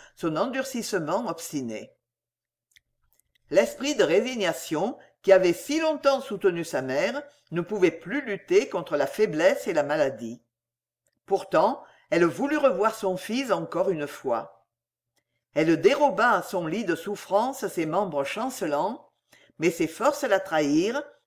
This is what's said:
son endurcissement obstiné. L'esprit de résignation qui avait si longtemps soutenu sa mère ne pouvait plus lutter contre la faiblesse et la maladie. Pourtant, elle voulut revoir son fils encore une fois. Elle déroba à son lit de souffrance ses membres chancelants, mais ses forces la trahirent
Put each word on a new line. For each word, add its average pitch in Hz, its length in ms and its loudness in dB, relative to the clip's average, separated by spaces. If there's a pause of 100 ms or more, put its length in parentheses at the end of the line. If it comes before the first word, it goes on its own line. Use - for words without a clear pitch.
(160)
son 160 220 -4
endurcissement 220 920 -4
obstiné. 120 680 -8 (1600)
L'esprit 233 460 0
de 220 80 4
résignation 190 960 0 (260)
qui 190 80 6
avait 185 220 8
si 294 260 -2
longtemps 277 420 0
soutenu 185 420 -2
sa 151 180 -6
mère 165 400 -2 (300)
ne 170 100 -4
pouvait 180 300 2
plus 247 300 -8
lutter 208 480 0
contre 165 260 -4
la 143 120 0
faiblesse 180 600 2
et 196 60 -4
la 151 100 2
maladie. 135 600 -2 (840)
Pourtant, 190 580 2 (280)
elle 170 140 4
voulut 254 320 0
revoir 220 380 2
son 185 220 -2
fils 233 340 -4
encore 170 380 0
une 156 180 -4
fois. - 600 -6 (880)
Elle 156 260 2
déroba 247 500 4
à 190 120 2
son 175 240 -6
lit 202 180 -4
de 170 100 -2
souffrance 208 720 -2
ses 170 200 -4
membres 160 360 -2
chancelants, 160 840 -4 (480)
mais 165 140 2
ses 165 160 -2
forces 269 360 0
la 208 160 2
trahirent 165 640 0 (240)